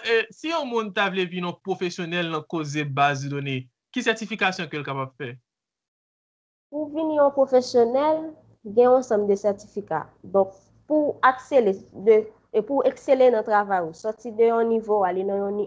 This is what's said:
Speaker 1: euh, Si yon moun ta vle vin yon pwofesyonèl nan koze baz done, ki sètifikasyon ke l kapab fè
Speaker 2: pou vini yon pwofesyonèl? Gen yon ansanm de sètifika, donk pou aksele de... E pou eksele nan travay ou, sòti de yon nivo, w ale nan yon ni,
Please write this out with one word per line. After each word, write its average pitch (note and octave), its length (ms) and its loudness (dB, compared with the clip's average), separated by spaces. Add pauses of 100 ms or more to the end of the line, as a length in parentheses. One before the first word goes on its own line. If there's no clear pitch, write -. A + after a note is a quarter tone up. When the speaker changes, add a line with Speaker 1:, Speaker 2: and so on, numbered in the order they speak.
Speaker 1:
euh, A3+ 200 2
Si - 200 -10
yon D#4+ 200 -4
moun A3 240 -4
ta G3+ 200 0
vle F#3 160 -2
vin F3+ 160 -8
yon F3 160 -8
pwofesyonèl F3 720 -6
nan D3+ 160 -6
koze D3+ 360 -4
baz C#3+ 440 0
done, C#3 320 -6 (320)
ki A#3+ 120 -4
sètifikasyon G#3 680 -4
ke D3+ 100 -6
l C#3 60 -10
kapab C3+ 340 -8
fè B2 140 -10 (1400)
Speaker 2:
pou D4 180 -8
vini D#4 300 -2
yon C#4+ 160 4
pwofesyonèl? C4 960 2 (360)
Gen A3 200 4
yon B3+ 140 6
ansanm A3 300 0
de G3 80 2
sètifika, G3 680 -6 (160)
donk F#3+ 320 0 (360)
pou D4 360 0
aksele B3+ 520 2 (280)
de... G#3+ 180 6 (280)
E A3 80 0
pou C4+ 240 -2
eksele C4 480 4
nan A3 160 0
travay G3+ 320 0
ou, E3 160 -6
sòti A3 400 -10
de A3+ 140 4
yon A#3 180 2
nivo, G#3+ 320 0
w F#3+ 80 2
ale F#3 160 -2
nan G3 160 -2
yon G3+ 160 -4
ni, G#3 120 -4